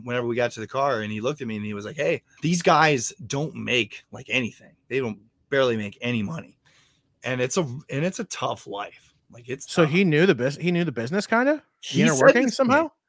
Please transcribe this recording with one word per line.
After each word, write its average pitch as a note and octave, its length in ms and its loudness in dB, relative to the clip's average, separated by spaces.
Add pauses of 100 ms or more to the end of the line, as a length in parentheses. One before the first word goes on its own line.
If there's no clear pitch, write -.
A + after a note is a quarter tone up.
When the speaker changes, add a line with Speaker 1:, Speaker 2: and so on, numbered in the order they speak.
Speaker 1:
whenever B2 220 -4
we A#2 100 -4
got A#2+ 160 0
to A2+ 80 -12
the G#2+ 80 -10
car, C3 340 -2
and G#2+ 100 -6
he G#2+ 80 -6
looked C#3+ 220 -4
at A#2 60 -8
me A2 80 -6
and G#2 100 -8
he G#2+ 80 -8
was G2+ 120 -10
like, B2 100 -12
"Hey, D#3 260 -2 (200)
these E3+ 200 0
guys D#3 500 4 (140)
don't C#3+ 300 -6
make, A2+ 560 -4
like, A2 180 -16
anything. - 460 -6 (120)
They C3 120 -2
don't G#2+ 200 -6 (300)
barely C3 260 2
make G#2 240 -6
any A#2+ 220 -2
money." E2 360 -10 (680)
And B2+ 160 -4
it's B2+ 180 -2
a, F#3 40 2
and C#3 420 -6
it's F#3+ 160 -4
a A3 40 -8
tough - 420 -6
life. - 480 -12 (160)
Like, A#2+ 180 -18
it's B2+ 180 -10
Speaker 2:
So - 180 2
Speaker 1:
tough. - 20 6
Speaker 2:
he F3 180 2
knew D#3+ 220 4
the F#3 80 4
bus-, B2+ 220 -2
he E3+ 160 -2
knew F3 120 0
the D#3 80 -4
business C3+ 340 -4
kinda? C4+ 360 0 (260)
Speaker 1:
He D#3 140 2
Speaker 2:
inner A#3 120 6
Speaker 1:
said - 80 2
Speaker 2:
workings A#3+ 240 8
Speaker 1:
this - 100 -2
to C4+ 80 2
me. A#3+ 60 2
Speaker 2:
somehow? D4+ 200 2 (180)